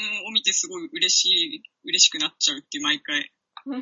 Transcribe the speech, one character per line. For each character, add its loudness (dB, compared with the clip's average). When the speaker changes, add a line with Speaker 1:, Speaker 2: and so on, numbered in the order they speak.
Speaker 1:
を -12
見 0
て 0
す 0
ご -8
い -8
嬉 0
し 4
い、 -12
嬉 -2
し 8
く -8
な 0
っ -12
ち 0
ゃ -4
う -12
っ -14
て -10
い -8
う、 -4
毎 0
回。 -4
Speaker 2:
<laughs> -